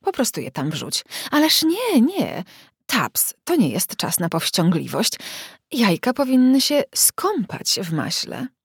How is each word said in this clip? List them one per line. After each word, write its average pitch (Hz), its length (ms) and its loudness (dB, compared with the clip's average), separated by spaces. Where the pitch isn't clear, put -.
Po 381 120 -2
prostu - 280 -2
je 131 100 -8
tam 143 200 -2
wrzuć. - 340 -6
Ależ 311 320 4
nie, 359 380 2
nie. 349 440 0
Taps, - 480 -2
to 349 120 0
nie 202 120 4
jest - 280 -4
czas - 220 -4
na 170 100 -2
powściągliwość. 170 840 0
Jajka 240 420 2
powinny 262 460 4
się 294 220 2
skąpać - 880 -2
w 165 100 -4
maśle. - 540 -4